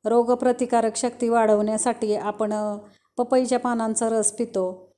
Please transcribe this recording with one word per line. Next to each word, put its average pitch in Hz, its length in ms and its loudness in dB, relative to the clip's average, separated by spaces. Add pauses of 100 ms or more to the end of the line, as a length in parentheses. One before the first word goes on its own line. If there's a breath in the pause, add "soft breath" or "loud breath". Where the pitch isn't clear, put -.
रोगप्रतिकारक 240 880 2
शक्ती 240 320 -4
वाढवण्यासाठी 220 840 2
आपण, 208 380 -4
अ, 214 240 -4 (420 soft breath)
पपईच्या 247 400 2
पानांचा 226 500 -2
रस 220 240 0
पितो 185 640 -4